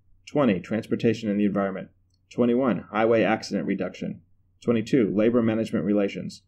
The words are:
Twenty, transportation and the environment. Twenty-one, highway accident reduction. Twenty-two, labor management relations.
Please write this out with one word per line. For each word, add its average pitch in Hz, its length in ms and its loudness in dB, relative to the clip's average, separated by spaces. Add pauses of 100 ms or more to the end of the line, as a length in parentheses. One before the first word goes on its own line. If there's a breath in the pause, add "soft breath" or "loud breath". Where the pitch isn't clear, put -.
(280)
Twenty, 117 320 2
transportation 113 680 -2
and 101 100 0
the 104 60 2
environment. 98 440 -2 (420)
Twenty-one, 120 600 0
highway 113 320 4
accident 101 440 -2
reduction. - 540 -6 (420)
Twenty-two, 113 500 2
labor 113 300 4
management 110 420 -2
relations. 98 640 -2